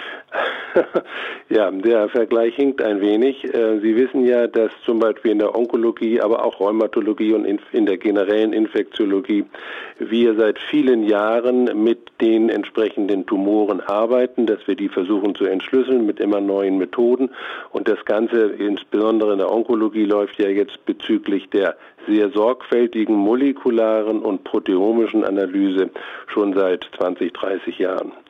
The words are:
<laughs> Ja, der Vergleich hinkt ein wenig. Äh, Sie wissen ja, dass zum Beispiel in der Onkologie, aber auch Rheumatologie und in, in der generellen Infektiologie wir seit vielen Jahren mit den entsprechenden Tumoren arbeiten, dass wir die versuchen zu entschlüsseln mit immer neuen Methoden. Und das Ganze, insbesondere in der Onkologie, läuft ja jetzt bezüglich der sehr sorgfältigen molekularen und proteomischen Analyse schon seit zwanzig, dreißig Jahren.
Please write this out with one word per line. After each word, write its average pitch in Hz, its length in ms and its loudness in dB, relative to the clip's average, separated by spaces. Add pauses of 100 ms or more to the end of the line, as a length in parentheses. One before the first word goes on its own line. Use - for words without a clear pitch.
(720)
<laughs> 180 120 2 (640)
Ja, 101 220 2
der 107 380 2
Vergleich 117 460 0
hinkt 139 260 0
ein 104 180 0
wenig. 110 460 2
Äh, 110 340 0
Sie 110 160 2
wissen 127 300 2
ja, 120 220 2
dass 110 220 0 (140)
zum 117 160 0
Beispiel 110 320 0
in 104 80 2
der 104 160 0
Onkologie, 117 640 0
aber 113 240 2
auch 117 160 -2
Rheumatologie 107 720 0
und 107 140 2
in, 101 120 -2 (140)
in 113 140 2
der 95 120 0
generellen 104 540 0
Infektiologie 104 920 -2 (520)
wir 113 380 0
seit 107 240 0 (100)
vielen 127 340 2
Jahren 113 840 0
mit 117 140 2 (200)
den 113 300 4
entsprechenden 101 760 -2
Tumoren 101 540 0
arbeiten, 117 640 0
dass 107 200 0
wir 98 100 0
die 98 140 -4
versuchen 98 460 -2
zu 101 100 -2
entschlüsseln 123 600 0
mit 104 140 -2
immer 104 220 0
neuen 98 360 0
Methoden. 120 520 0 (420)
Und - 160 -4
das 104 160 0
Ganze, 113 440 2
insbesondere 104 840 0
in 98 80 0
der 92 100 0
Onkologie, 110 540 0
läuft 104 360 0
ja 101 100 2
jetzt 98 360 -2
bezüglich 101 640 -2
der 95 260 0 (320)
sehr 104 200 2
sorgfältigen 113 840 0
molekularen 110 1040 0
und 104 240 -4
proteomischen 107 800 0
Analyse 98 680 0 (360)
schon 101 260 0
seit 92 320 0 (120)
zwanzig, 90 360 -2
dreißig 95 460 -6
Jahren. 92 320 -4 (180)